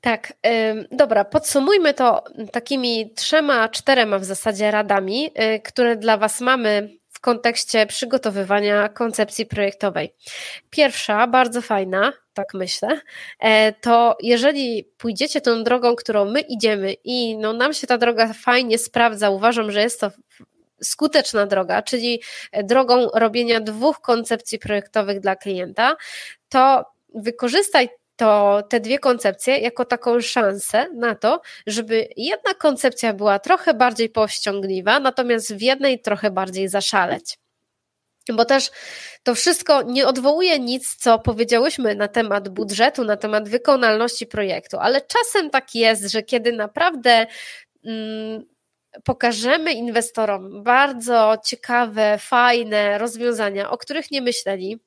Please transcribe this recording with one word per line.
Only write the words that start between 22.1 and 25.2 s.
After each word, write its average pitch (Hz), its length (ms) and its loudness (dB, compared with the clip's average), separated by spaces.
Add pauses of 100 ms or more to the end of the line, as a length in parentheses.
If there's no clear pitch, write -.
e, 208 120 -4
drogą 240 500 4
robienia 226 460 2
dwóch 220 420 -2
koncepcji 226 580 -2
projektowych 202 600 -4
dla 190 160 -2